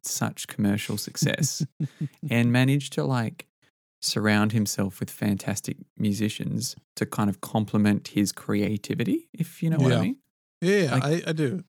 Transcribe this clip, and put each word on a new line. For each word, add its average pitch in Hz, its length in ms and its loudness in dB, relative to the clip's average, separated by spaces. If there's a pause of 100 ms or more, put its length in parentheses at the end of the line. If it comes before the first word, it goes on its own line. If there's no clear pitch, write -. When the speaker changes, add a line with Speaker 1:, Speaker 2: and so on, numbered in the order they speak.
Speaker 1:
such - 440 -6
commercial 104 500 -2
success - 680 -2 (140)
Speaker 2:
<laughs> - 520 -6
Speaker 1:
and 120 220 2
managed 135 420 2
to, 151 100 -2
like, 123 420 -2 (560)
surround 107 500 2
himself 101 480 0
with - 100 -6
fantastic - 680 -2 (220)
musicians 110 760 -2 (220)
to - 80 -2
kind 104 240 0
of 98 120 -2
complement 104 680 2
his 101 240 0
creativity, 107 1000 -2
if - 280 -8
you 165 80 0
know 160 80 0
what 127 140 6
I 120 40 4
Speaker 2:
Yeah. - 60 2
Speaker 1:
mean. 233 140 -2 (460)
Speaker 2:
Yeah, 190 140 4
yeah, 160 180 2
Speaker 1:
Like, 131 100 2
Speaker 2:
I, 160 240 0
I 165 40 0
do. 160 360 -2